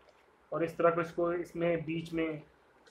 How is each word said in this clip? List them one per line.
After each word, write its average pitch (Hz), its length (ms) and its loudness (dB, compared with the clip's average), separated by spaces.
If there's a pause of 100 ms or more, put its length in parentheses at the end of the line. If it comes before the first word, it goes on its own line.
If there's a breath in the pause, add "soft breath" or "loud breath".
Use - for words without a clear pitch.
(520)
और 151 120 0
इस 165 140 -2
तरह 170 140 6
को 170 100 2
इसको 170 320 0
इसमें 170 520 0
बीच 165 280 -4
में 160 280 -2 (500)